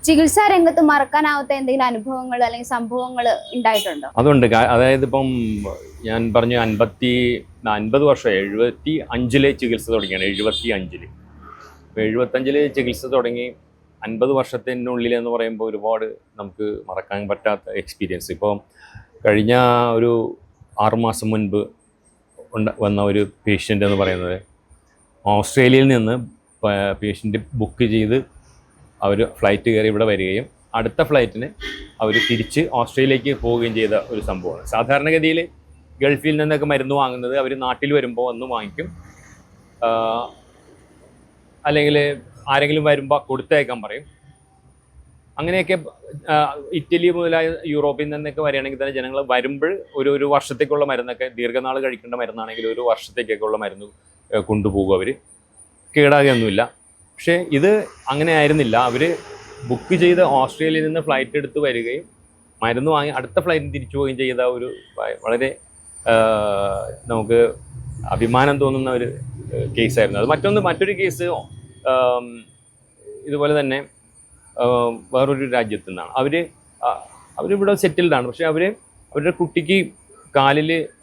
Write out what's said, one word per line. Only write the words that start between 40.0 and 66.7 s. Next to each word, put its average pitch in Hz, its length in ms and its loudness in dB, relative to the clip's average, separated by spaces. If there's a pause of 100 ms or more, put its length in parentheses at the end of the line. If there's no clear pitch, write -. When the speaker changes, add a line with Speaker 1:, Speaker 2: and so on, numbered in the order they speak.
Speaker 2:
അല്ലെങ്കിൽ 147 540 2 (300)
ആരെങ്കിലും 147 340 2
വരുമ്പോ 143 440 2
കൊടുത്തയക്കാൻ 127 540 -2
പറയും. 107 220 -12 (1300)
അങ്ങനെയൊക്കെ, 180 400 0 (540)
ആ, 147 260 2 (160)
ഇറ്റലി 170 360 2
മുതലായ 165 460 0 (100)
യൂറോപ്പിൽ 147 440 -2
നിന്നൊക്കെ 147 320 -8
വരികയാണെങ്കിൽ 135 380 -2
തന്നെ 139 140 -4
ജനങ്ങൾ 135 360 -4
വരുമ്പോൾ 139 500 0 (160)
ഒരു, 139 140 0
ഒരു 143 160 0
വർഷത്തേക്കുള്ള 143 600 0
മരുന്നൊക്കെ, 123 500 -6
ദീർഘനാൾ 127 440 -4
കഴിക്കേണ്ട 123 360 -6
മരുന്നാണെങ്കിൽ 113 520 -8
ഒരു 113 140 -4
വർഷത്തേക്കൊക്കെ 110 640 -2
ഉള്ള 107 120 -2
മരുന്ന്, 101 280 -8 (500)
ഏ, 110 40 2
കൊണ്ടുപോകും 98 560 2
അവര്. 95 180 0 (840)
കേടാകുകയൊന്നുമില്ല. 127 800 4 (400)
പക്ഷേ 175 340 0
ഇത് 185 360 2 (220)
അങ്ങനെ 151 240 0
ആയിരുന്നില്ല. 147 440 4
അവര് 127 380 2 (520)
ബുക്ക് 123 280 -2
ചെയ്ത് 175 280 6
ഓസ്ട്രേലിയയിൽ 156 600 0
നിന്ന് 156 140 -2
ഫ്ലൈറ്റ് 139 380 -2
എടുത്ത് 143 220 -4
വരികയും 127 440 -2 (600)
മരുന്ന് 123 280 0
വാങ്ങി 147 200 0
അടുത്ത 127 280 -2
ഫ്ലൈറ്റിന് 156 340 -2
തിരിച്ചു 135 240 -8
പോവുകയും 135 200 -2
ചെയ്ത 127 180 -2
ഒരു 123 300 -2 (340)
വ-, 110 240 -6
വളരെ, 120 320 -2 (560)
ആ, - 20 6 (920)